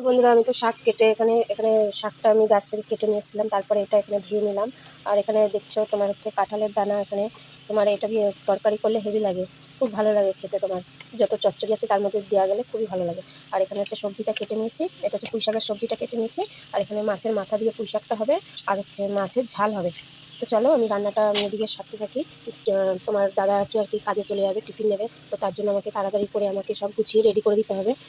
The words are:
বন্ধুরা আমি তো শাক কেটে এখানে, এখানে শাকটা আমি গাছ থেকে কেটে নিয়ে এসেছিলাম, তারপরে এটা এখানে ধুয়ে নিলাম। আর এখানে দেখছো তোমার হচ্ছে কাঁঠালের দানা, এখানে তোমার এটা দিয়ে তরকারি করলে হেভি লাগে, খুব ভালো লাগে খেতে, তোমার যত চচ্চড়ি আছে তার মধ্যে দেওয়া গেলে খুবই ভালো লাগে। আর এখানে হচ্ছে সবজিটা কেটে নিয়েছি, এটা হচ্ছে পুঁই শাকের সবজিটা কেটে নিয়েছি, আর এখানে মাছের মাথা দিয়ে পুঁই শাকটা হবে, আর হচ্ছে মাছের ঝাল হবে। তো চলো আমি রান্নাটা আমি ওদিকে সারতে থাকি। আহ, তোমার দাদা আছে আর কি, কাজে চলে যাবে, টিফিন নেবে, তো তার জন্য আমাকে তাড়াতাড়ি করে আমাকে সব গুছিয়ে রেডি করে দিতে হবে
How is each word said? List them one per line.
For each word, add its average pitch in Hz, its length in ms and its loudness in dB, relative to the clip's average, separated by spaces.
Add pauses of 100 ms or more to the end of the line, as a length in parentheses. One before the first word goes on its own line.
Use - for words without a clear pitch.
বন্ধুরা 247 280 6
আমি 233 180 8
তো 247 120 2
শাক 233 220 2
কেটে 220 280 4
এখানে, 226 220 2 (160)
এখানে 220 220 0 (220)
শাকটা - 380 -2
আমি 214 160 6
গাছ 208 200 4
থেকে 214 200 -6
কেটে 214 200 -2
নিয়ে 208 140 0
এসেছিলাম, 214 280 -4
তারপরে 202 360 0
এটা 214 120 0
এখানে 202 260 0
ধুয়ে 202 240 -2
নিলাম। 202 220 -2 (360)
আর 202 120 2
এখানে 214 220 2 (140)
দেখছো - 260 -4 (100)
তোমার 202 200 0
হচ্ছে 202 260 -6
কাঁঠালের 208 380 -2
দানা, 202 280 0
এখানে 202 220 -4 (420)
তোমার 208 220 2
এটা 208 200 0
দিয়ে 214 180 0 (200)
তরকারি 208 320 0
করলে 220 260 0
হেভি 214 240 -2
লাগে, 185 180 -2 (300)
খুব 254 160 -2
ভালো 214 220 2
লাগে 202 260 4
খেতে, 190 200 -6
তোমার 185 220 -2 (360)
যত 220 160 2 (100)
চচ্চড়ি 202 300 0
আছে 214 140 0
তার 208 160 2
মধ্যে 202 160 -2 (100)
দেওয়া 196 180 4
গেলে 202 160 0
খুবই 226 220 -4
ভালো 185 200 -4
লাগে। 170 160 -6 (300)
আর 196 100 -2
এখানে 190 200 -2
হচ্ছে 202 200 -6
সবজিটা 208 320 -4
কেটে 214 220 -6
নিয়েছি, 226 280 -4 (200)
এটা - 120 -4
হচ্ছে 202 160 -6
পুঁই 220 120 -2
শাকের 220 260 -2
সবজিটা 220 320 -4
কেটে 240 160 -8
নিয়েছি, 226 240 -4 (300)
আর - 100 -2
এখানে 208 180 -4 (100)
মাছের 214 300 -2
মাথা 196 180 -4
দিয়ে 220 180 0
পুঁই 214 160 -6
শাকটা 220 240 -4
হবে, 220 200 0 (320)
আর 196 100 0
হচ্ছে 202 240 -10 (160)
মাছের 202 360 -2
ঝাল 208 220 0
হবে। 175 160 -2 (440)
তো 240 180 -8
চলো 226 200 2
আমি 240 140 2
রান্নাটা 202 420 0
আমি 208 160 0
ওদিকে 208 220 -4
সারতে - 300 -8
থাকি। 214 240 -6
আহ, 196 720 -2 (100)
তোমার 202 220 2 (100)
দাদা 202 260 2
আছে 196 180 -2
আর 202 100 0
কি, 214 100 -4
কাজে 202 240 -2
চলে 202 240 -4
যাবে, 190 140 -2
টিফিন 214 280 -6
নেবে, 202 160 -2 (220)
তো - 100 -6
তার 196 160 -2
জন্য 208 180 -4
আমাকে 196 200 -2
তাড়াতাড়ি 202 400 -2
করে 208 160 0
আমাকে 196 280 -4
সব 202 200 -4
গুছিয়ে 214 280 2
রেডি 208 180 4
করে 208 140 2
দিতে 208 180 0
হবে 196 180 -2 (180)